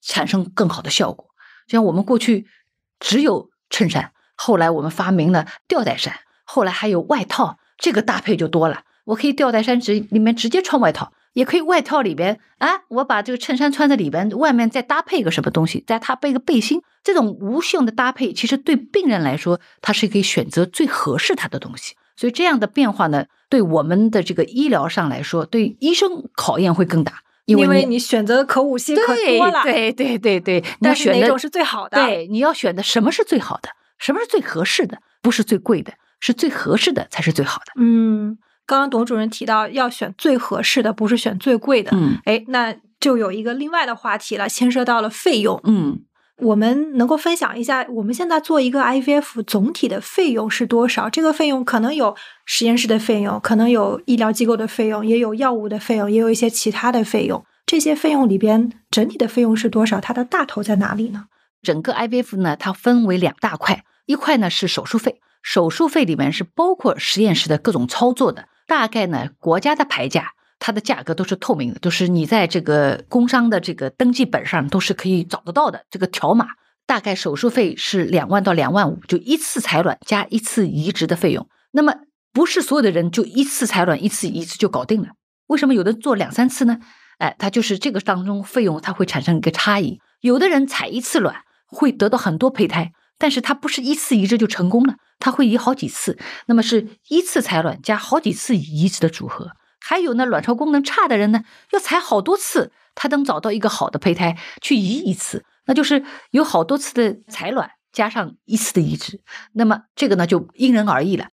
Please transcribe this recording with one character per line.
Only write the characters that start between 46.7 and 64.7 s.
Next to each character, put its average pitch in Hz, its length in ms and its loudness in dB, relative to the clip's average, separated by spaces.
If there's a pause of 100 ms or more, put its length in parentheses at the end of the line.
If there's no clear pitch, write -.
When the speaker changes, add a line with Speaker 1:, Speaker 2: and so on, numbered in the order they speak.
Speaker 2:
能 240 100 4
够 311 80 2
分 339 220 0
享 - 220 -4
一 233 40 -4
下， 262 240 -2
我 233 140 -6
们 208 100 -2
现 349 160 -4
在 330 120 2
做 302 200 0
一 254 120 2
个 269 100 0
I 254 180 2
V 277 140 0
F 285 300 -2
总 208 280 0
体 - 160 -2
的 196 140 -4
费 349 300 0
用 220 180 -2
是 240 160 0
多 240 220 2
少？ - 200 -2
这 277 140 -2
个 320 100 4
费 311 160 0
用 262 160 0
可 240 180 0
能 247 120 0
有 247 240 0 (300)
实 - 180 -2
验 233 100 4
室 240 120 0
的 220 100 2
费 214 240 0
用， 208 180 -4
可 - 140 0
能 226 160 4
有 208 380 2
医 247 80 4
疗 220 160 2
机 220 120 0
构 226 140 2
的 220 80 -4
费 220 220 -2
用， 214 180 -2
也 226 140 2
有 220 160 -2
药 254 180 0
物 214 160 -4
的 214 80 -6
费 220 200 -2
用， 208 140 0
也 220 80 4
有 226 120 4
一 - 20 4
些 226 160 2
其 220 220 -2
他 233 200 -2
的 233 120 2
费 214 220 0
用。 - 200 -4 (220)
这 330 120 2
些 302 140 2
费 302 160 0
用 277 180 4
里 196 120 2
边 220 320 4 (180)
整 214 180 2
体 - 120 -10
的 233 80 2
费 240 160 2
用 226 120 4
是 226 140 0
多 220 160 2
少？ 208 160 0
它 240 140 -6
的 247 100 -2
大 349 180 -2
头 208 200 -6
在 208 140 0
哪 202 180 0
里 226 140 -2
呢？ 208 160 -10 (360)
Speaker 1:
整 160 180 0
个 160 140 -4
I 233 140 -2
V 247 160 0
F 226 140 -8
呢， 170 180 0
它 190 180 -6
分 240 320 4
为 185 120 2
两 175 220 0
大 202 160 -2
块， - 280 -2 (240)
一 277 80 2
块 302 220 2
呢 196 120 2
是 - 180 -2
手 - 160 -4